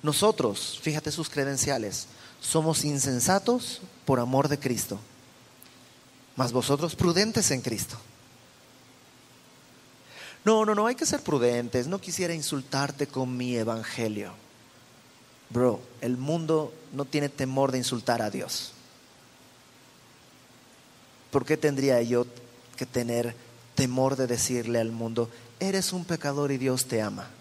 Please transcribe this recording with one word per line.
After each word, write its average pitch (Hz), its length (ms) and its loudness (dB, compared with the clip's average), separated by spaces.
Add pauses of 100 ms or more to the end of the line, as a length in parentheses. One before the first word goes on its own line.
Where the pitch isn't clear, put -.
"Nosotros", 151 800 2
fíjate 151 300 -4
sus 160 180 -4
credenciales, 135 760 -2 (340)
"somos 156 420 2
insensatos 147 960 0 (240)
por 131 140 4
amor 131 280 2
de 143 100 0
Cristo, 120 420 -2 (1400)
mas 127 160 0
vosotros 143 440 0
prudentes 190 560 2
en 131 100 0
Cristo". 113 360 -4 (2500)
No, 220 200 6
no, 214 120 4
no, 208 100 4
hay 247 80 2
que - 140 -2
ser 285 140 0
prudentes. 120 680 2
No 190 120 -4
quisiera 170 360 -4
insultarte 139 720 -2
con 127 280 -4
mi 123 200 -2
evangelio. 113 760 -4 (1160)
Bro, 117 320 2 (200)
el 123 160 -2
mundo 156 540 0 (220)
no 139 120 -4
tiene 143 240 -2
temor 135 420 0
de 127 80 0
insultar 120 420 0
a 107 80 -2
Dios. - 420 -6 (2500)
¿Por 127 140 2
qué 156 120 4
tendría 135 460 4
yo 120 240 2 (500)
que 131 80 -6
tener 120 500 -2 (380)
temor 131 440 2
de 131 100 2
decirle 120 520 0
al 113 120 0
mundo, 113 400 -2 (280)
"Eres 190 340 -2
un 175 120 -6
pecador 143 460 -2
y 131 80 0
Dios 127 260 0
te 113 160 0
ama"? 101 260 -6 (140)